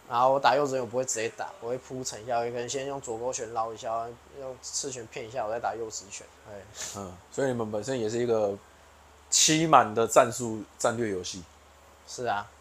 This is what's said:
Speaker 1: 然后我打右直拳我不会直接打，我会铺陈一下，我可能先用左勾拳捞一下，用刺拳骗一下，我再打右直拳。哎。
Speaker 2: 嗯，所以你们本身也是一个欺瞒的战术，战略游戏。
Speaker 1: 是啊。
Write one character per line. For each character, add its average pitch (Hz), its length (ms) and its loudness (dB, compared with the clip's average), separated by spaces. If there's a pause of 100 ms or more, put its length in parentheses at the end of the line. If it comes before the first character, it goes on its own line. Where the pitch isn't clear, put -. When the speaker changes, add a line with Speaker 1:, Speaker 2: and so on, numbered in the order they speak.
Speaker 1:
然 120 100 2
后 131 120 8
我 139 80 4
打 131 160 6
右 147 100 4
直 131 80 -2
拳 131 80 -2
我 120 40 -4
不 113 120 -4
会 131 60 0
直 127 120 -4
接 113 140 -2
打， 90 180 -8 (140)
我 113 80 -6
会 127 80 -4
铺 127 260 -10
陈 113 200 -8
一 110 40 -12
下， 117 100 0
我 120 80 0
可 120 60 -4
能 120 180 -6
先 135 160 -4
用 139 160 -6
左 113 160 -8
勾 123 160 -4
拳 120 200 -8
捞 113 200 -2
一 110 40 -12
下， 113 280 -4 (340)
用 131 220 -10
刺 - 300 -6
拳 120 160 -10
骗 120 200 -10
一 110 40 -14
下， 123 140 -4
我 107 60 -4
再 117 80 -4
打 107 160 -4
右 113 140 -6
直 92 220 -12
拳。 - 140 -14 (220)
哎。 110 60 -16 (440)
Speaker 2:
嗯， 95 140 -10 (200)
所 135 120 -2
以 139 40 2
你 127 60 0
们 113 180 -2
本 107 120 -4
身 127 160 -4
也 110 80 0
是 117 120 -2
一 123 80 2
个 107 280 2 (760)
欺 156 340 6
瞒 127 300 8
的 113 120 4
战 123 240 8
术， 113 300 -4 (160)
战 117 180 2
略 117 140 0
游 92 140 -4
戏。 90 200 -10 (640)
Speaker 1:
是 - 180 -8
啊。 104 200 -2 (160)